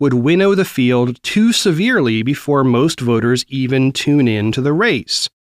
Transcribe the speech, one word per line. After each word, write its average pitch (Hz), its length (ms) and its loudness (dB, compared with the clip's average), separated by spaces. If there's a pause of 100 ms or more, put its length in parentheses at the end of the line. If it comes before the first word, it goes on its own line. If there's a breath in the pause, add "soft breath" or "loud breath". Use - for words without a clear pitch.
would 139 140 2
winnow 175 420 2
the 190 80 0
field 123 580 0
too 226 300 0
severely 160 720 0
before 139 400 0
most 131 340 0
voters 120 480 0
even 131 460 -2
tune 143 340 0
in 110 260 0
to 131 80 -4
the 143 120 0
race. 180 560 -2 (200)